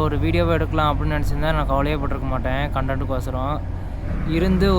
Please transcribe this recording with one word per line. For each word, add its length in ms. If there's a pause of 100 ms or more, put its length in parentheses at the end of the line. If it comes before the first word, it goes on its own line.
ஒரு 180
வீடியோவை 340
எடுக்கலாம் 340
அப்படின்னு 260
நினச்சிருந்தா 400
நான் 140
கவலையே 320
பட்டிருக்க 320
மாட்டேன் 280 (140)
கண்டென்ட்டுக்கோசரம். 800 (800)
இருந்து 300 (120)